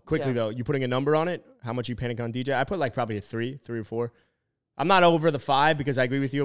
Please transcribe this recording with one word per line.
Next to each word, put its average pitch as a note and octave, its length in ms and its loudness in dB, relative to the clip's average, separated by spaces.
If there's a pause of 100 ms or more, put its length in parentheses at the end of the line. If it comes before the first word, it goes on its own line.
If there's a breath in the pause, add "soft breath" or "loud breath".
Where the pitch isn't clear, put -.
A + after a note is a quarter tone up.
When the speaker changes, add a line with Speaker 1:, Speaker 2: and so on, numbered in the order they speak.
Speaker 1:
Quickly, D#3 220 -2
Speaker 2:
Yeah. C3 60 2
Speaker 1:
though, A2+ 160 0
you B2 140 -4
putting C#3 200 -2
a B2+ 40 0
number C#3 280 2
on D#3+ 120 2
it? F3 160 -4 (200)
How A#2 100 -6
much B2 160 -4
you B2 60 -6
panic A#2+ 260 -6
on A#2 100 -4
D B2+ 120 -4
J? C3+ 100 -2
I C3 120 2
put, G3 120 -2
like, C3+ 160 -2
probably A2+ 240 -2
a G2 40 -6
three, A#2+ 360 -6
three A#2 220 -8
or G#2+ 40 -6
four. A#2 280 -4 (640)
I'm D3+ 100 -2
not F#3 160 6
over E3 260 6
the C#3+ 80 2
five C#3+ 400 2
because C#3 220 -2
I B2+ 60 2
agree C3 140 -2
with C3+ 140 -2
you. C#3+ 100 0